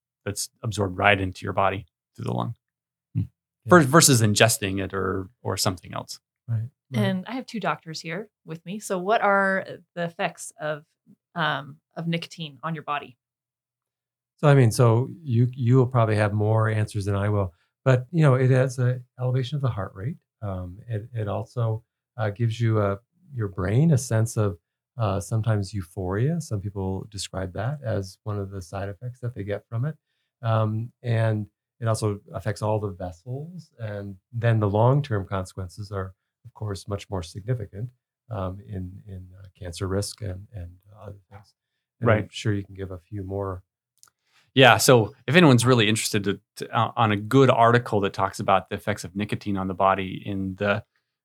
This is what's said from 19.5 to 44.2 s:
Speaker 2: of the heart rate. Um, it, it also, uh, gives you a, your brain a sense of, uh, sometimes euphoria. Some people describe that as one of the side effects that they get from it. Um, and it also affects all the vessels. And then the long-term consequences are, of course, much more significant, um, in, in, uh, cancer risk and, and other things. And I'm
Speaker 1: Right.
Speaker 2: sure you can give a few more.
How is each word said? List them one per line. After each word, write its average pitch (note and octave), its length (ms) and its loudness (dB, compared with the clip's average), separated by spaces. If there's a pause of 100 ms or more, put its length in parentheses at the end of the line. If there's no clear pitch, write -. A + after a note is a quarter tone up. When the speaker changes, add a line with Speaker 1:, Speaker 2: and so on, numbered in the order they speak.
Speaker 2:
of C3+ 60 -6
the C3 80 0
heart F#2+ 240 -6
rate. A2 220 -8 (260)
Um, F2+ 360 -8 (100)
it, A2+ 260 -6
it G#2+ 140 -4
also, A2 540 -4 (360)
uh, G#2+ 120 -2
gives A2+ 300 -2
you A2 200 2
a, G2+ 180 0 (360)
your A2 140 -4
brain G#2 440 2
a B2 60 6
sense A2+ 380 0
of, G2+ 220 0 (400)
uh, G2 220 0
sometimes G#2+ 540 -2
euphoria. G#2 680 -4
Some G#2 200 -6
people F#2+ 500 -6
describe F#2+ 440 -8
that B2 300 -4
as G2+ 400 -4
one G#2 140 -4
of G2 120 -6
the G2 120 -12
side G2 260 -8
effects B2 320 -12
that B2 140 -8
they G#2 100 -8
get G2+ 240 -6
from A#2 180 -4
it. D#3 80 -4 (480)
Um, A2 500 0 (100)
and A2+ 440 0 (340)
it A#2 80 -2
also G#2+ 320 0 (140)
affects G#2+ 280 -6
all G#2+ 160 0
the G2+ 120 -4
vessels. B2+ 880 -12
And G2+ 380 -10 (160)
then A2+ 280 2
the G#2+ 80 4
long-term A2 600 2
consequences F#2+ 640 -8
are, F#2+ 220 -8 (320)
of - 80 -20
course, G#2 340 -8
much G2+ 220 -8
more F#2 120 -4
significant, G#2 680 -8 (420)
um, F#2+ 360 -6
in, F#2 260 -10 (140)
in, F#2 220 -14 (100)
uh, G2 80 -20 (120)
cancer F#2 300 -8
risk G2 340 -4
and, F#2+ 320 -10
and F2 160 -12 (320)
other G2+ 140 -16 (140)
things. - 240 -20 (460)
And A#2 100 4
I'm G#2+ 60 6
Speaker 1:
Right. G2+ 160 -4
Speaker 2:
sure A2 200 -4
you G2+ 120 -4
can G2 100 -20
give F#2+ 160 -12
a F#2 80 -12
few G2+ 240 -12
more. F#2+ 400 -8 (920)